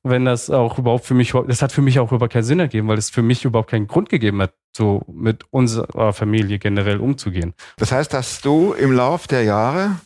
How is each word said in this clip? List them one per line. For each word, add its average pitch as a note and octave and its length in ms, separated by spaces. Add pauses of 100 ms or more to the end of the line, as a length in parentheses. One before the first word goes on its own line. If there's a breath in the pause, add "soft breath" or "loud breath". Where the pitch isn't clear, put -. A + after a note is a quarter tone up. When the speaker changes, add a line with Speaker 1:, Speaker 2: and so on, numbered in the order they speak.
Speaker 1:
Wenn B2+ 200
das B2 260
auch B2 280
überhaupt A#2+ 280
für C3 80
mich, B2 200 (140)
das A#2+ 140
hat C3+ 120
für D3 80
mich C3+ 180
auch A#2 120
überhaupt A#2+ 220
keinen A#2 100
Sinn C#3+ 160
ergeben, A2 280
weil G#2+ 100
es G#2+ 120
für B2 120
mich A#2+ 220
überhaupt A2+ 260
keinen G#2 180
Grund - 220
gegeben G#2 320
hat, F#2+ 120 (220)
so G#2 360
mit A2 400
unserer A2+ 640
Familie G#2 460
generell G2+ 400
umzugehen. F#2 540 (240 loud breath)
Speaker 2:
Das - 140
heißt, C#3+ 220
dass - 280
du D#3 320
im C3+ 200
Lauf B2+ 340
der B2+ 160
Jahre, C#3+ 640